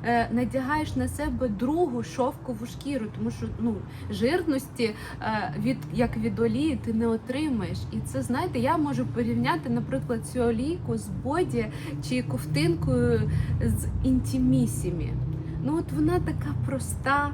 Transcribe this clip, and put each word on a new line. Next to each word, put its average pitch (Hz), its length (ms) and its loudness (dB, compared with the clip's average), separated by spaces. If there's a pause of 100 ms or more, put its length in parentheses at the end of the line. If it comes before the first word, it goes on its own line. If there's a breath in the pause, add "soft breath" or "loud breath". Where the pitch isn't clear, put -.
е, 233 280 2
надягаєш 262 640 0
на 254 120 0
себе 262 400 -2
другу 247 540 0
шовкову 247 640 -4
шкіру, 254 400 -6 (120)
тому 220 120 -2
що, 233 160 -6 (140)
ну, 226 140 0 (360 loud breath)
жирності, 262 840 0 (260 loud breath)
е, 214 380 -2
від, 233 200 0 (160)
як 233 220 2
від 220 240 0
олії 240 440 2
ти 233 80 -2
не 226 140 2
отримаєш. 233 720 0 (140)
І 220 80 -2
це, - 220 -2
знаєте, 277 360 0
я 285 180 4
можу 269 300 2
порівняти, 240 640 0
наприклад, 240 560 -2
цю 254 140 -4
олійку 240 560 2
з 208 120 -4
боді 240 580 0 (420 loud breath)
чи 254 140 0
ковтинкою 247 1080 2 (320 loud breath)
з 233 240 2 (180)
Інтімісімі. 254 1080 2 (520 loud breath)
Ну, 302 140 2
от 339 140 -4
вона 320 280 4
така 302 340 -2 (120)
проста 285 680 0